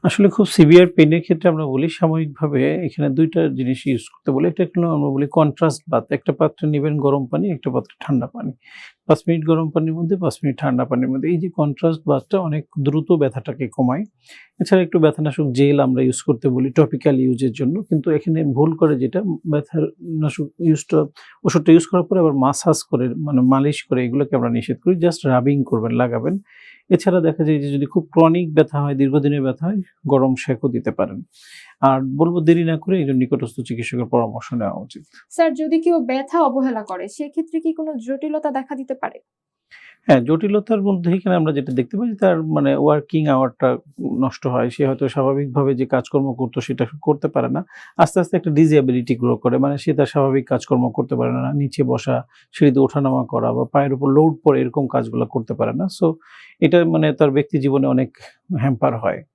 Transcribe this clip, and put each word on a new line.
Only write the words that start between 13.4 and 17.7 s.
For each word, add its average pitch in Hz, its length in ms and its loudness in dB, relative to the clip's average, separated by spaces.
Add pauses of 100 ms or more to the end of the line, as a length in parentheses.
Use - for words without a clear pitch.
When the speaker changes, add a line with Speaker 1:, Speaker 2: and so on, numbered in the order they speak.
Speaker 1:
কমায়। 131 360 -2 (580)
এছাড়া 185 220 4
একটু 170 160 0
ব্যথানাশক 151 520 0
জেল 143 280 4
আমরা 131 240 2
ইউজ 127 180 0
করতে 135 280 0
বলি 127 200 0
টপিক্যাল 143 500 2
ইউজের 127 320 0
জন্য, 147 300 -4